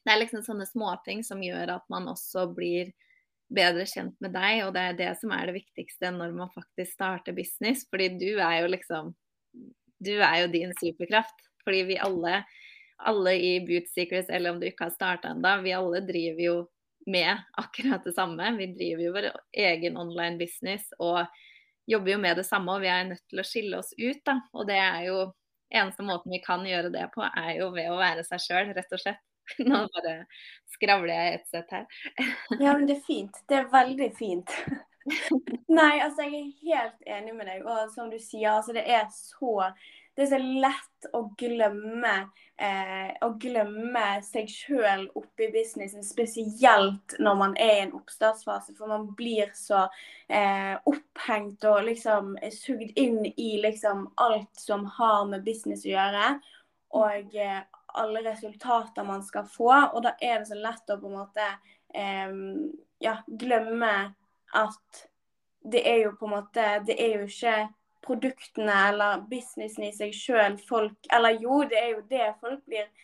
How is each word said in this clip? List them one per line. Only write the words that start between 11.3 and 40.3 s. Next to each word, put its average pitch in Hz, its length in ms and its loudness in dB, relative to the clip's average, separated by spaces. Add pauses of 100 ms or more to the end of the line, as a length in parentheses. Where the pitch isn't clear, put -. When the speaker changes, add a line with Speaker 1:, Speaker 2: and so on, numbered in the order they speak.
Speaker 1:
fordi 190 180 2
vi 185 160 -2
alle, 180 460 0 (540)
alle 190 360 2
i 180 180 2 (140)
Boot 175 220 -2
Secrets, 180 420 -4
eller 175 220 -2
om 175 80 -8
du 175 80 -4
ikke - 220 -8
har - 40 -10
startet 180 380 -4
enda, 175 300 2
vi 185 100 -2
alle 185 320 -2
driver 170 380 -4
jo 175 140 2 (500)
med 185 320 0 (160)
akkurat - 480 -4
det 175 140 -8
samme. 175 400 -2
Vi 190 180 -6
driver 170 300 -4
jo 175 100 -2
vår 208 120 -2 (280)
egen 170 420 0
online 170 440 -6
business, 185 480 -8 (100)
og 170 220 0 (640)
jobber 202 300 2
jo - 20 -2
med 175 220 2
det 185 80 -6
samme, 185 260 0
og 196 80 -2
vi 185 80 0
er 180 160 2
nødt 180 240 -12
til - 80 -8
å 196 80 -6
skille 202 320 -6
oss - 160 -10
ut, 247 320 -6
da. 269 140 0 (180)
Og 208 80 -6
det 196 160 2
er 175 240 0
jo, 190 140 0 (500)
eneste 196 320 0
måten 185 320 -4
vi 180 80 -6
kan 185 240 -2
gjøre 175 240 -2
det 175 240 -4
på, 220 80 -6
er 165 380 -4
jo 185 100 -2
ved 170 220 -4
å 180 80 -2
være 165 260 0
seg 180 160 -6
selv, 190 320 0
rett 185 160 -6
og 185 140 -6
slett. 202 180 -6 (240)
<laughs> - 160 -8
Nå 226 220 4 (100)
bare 165 220 -4 (580)
skravler 190 400 4
jeg 170 240 0
et - 140 -18
sett 170 180 -8
her. 202 160 -8 (380)
<laughs> 240 340 -4
Speaker 2:
Ja, 277 160 6
men 285 140 4
det 285 100 2
er - 80 -16
fint. 202 400 -4
Det 277 140 4
er 254 100 -4
veldig 262 380 6 (100)
fint. 180 320 -4 (560)
<laughs> 262 720 2
Nei, 294 240 8
altså, 294 240 -2
jeg 294 140 -6
er 285 100 -10 (140)
helt 247 420 -2
enig 214 320 -8
med 214 80 -10
deg, 190 160 -10
og 220 320 -4
som 233 160 -10
du 226 80 -10
sier, 214 380 0
altså, 220 180 -2
det 226 160 -2
er 220 240 4
så, 208 540 -2 (500)
det 277 60 2
er 269 80 2